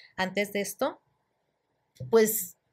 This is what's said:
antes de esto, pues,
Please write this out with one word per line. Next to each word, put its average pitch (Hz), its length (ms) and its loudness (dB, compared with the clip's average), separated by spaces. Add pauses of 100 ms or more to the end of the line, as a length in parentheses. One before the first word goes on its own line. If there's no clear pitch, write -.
(160)
antes 190 380 -2
de 202 80 -2
esto, 254 400 -4 (1080)
pues, 220 480 2 (160)